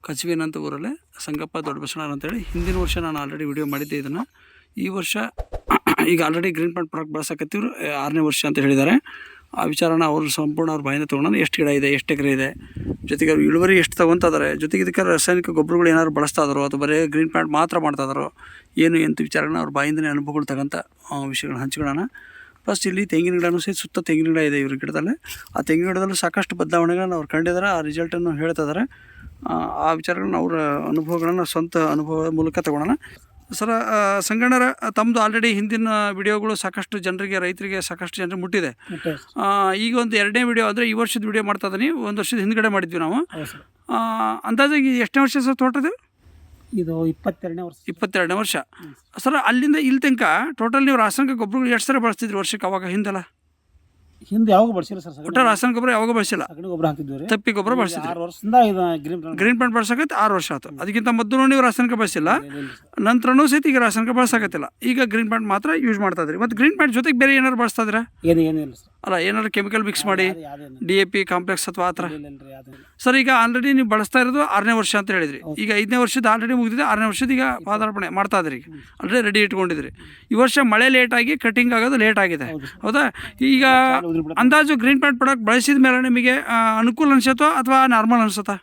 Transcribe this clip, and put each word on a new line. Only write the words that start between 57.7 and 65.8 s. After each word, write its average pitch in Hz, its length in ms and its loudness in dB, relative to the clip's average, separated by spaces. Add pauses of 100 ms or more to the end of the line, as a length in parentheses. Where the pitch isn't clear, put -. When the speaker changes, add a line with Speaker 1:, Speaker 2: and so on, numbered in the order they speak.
Speaker 2:
ಈಗ 254 60 0
Speaker 1:
ಬಳಸಿದ್ರಿ. 165 300 -4
Speaker 2:
ಆರು 170 140 -6
ವರ್ಷದಿಂದ 190 320 -6
ಇದು 185 480 4
ಗ್ರೀನ್ 165 180 -6
ಪ್ಲಾಂಟ್. 165 180 -10
Speaker 1:
ಗ್ರೀನ್ 226 180 2
ಪ್ಲಾಂಟ್ 233 200 0
ಬಳಸಕತ್ತೆ 240 380 0
ಆರು 208 200 2
ವರ್ಷ 175 180 -2
ಆಯ್ತು. 139 160 -8
Speaker 2:
ಹ್ಮ್. 143 100 -16
Speaker 1:
ಅದಕ್ಕಿಂತ 208 300 -2
ಮೊದಲು 233 380 2
ನೀವು 269 160 4
ರಾಸಾಯನಿಕ 240 360 2
ಬಳಸಿಲ್ಲ, 190 460 0
Speaker 2:
ಇಲ್ಲ, 143 120 -14
ಇಲ್ಲ 139 120 -8
ಸರ್. - 360 -8
Speaker 1:
ನಂತರನೂ 247 420 4
ಸಹಿತ 285 200 2
ಈಗ 269 120 4
ರಾಸಾಯನಿಕ 226 360 0
ಬಳಸಕತ್ತಿಲ್ಲ. 220 500 0 (180)
ಈಗ 247 220 0
ಗ್ರೀನ್ 226 220 -2
ಪ್ಲಾಂಟ್ 220 220 -2
ಮಾತ್ರ 208 280 0
ಯೂಸ್ 240 220 0